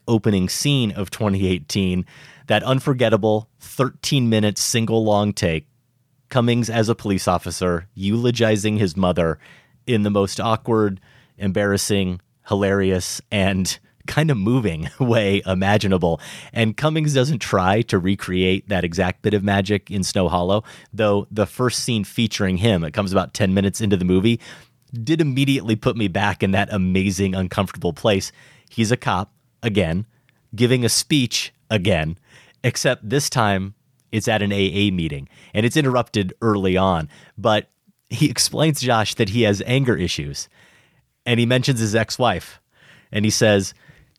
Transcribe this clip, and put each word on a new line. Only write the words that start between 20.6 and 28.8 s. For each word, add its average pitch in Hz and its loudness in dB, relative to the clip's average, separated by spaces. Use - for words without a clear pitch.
though 101 0
the 104 -2
first - -2
scene 110 -2
featuring 101 -2
him, 92 2
it 76 -8
comes 98 -2
about 92 0
ten 95 0
minutes 98 0
into 104 2
the 90 -2
movie, 95 2
did 131 -2
immediately 135 0
put 110 0
me 110 0
back 98 -2
in 95 2
that 98 0
amazing, 95 0
uncomfortable 90 -2
place. 98 0
He's 113 0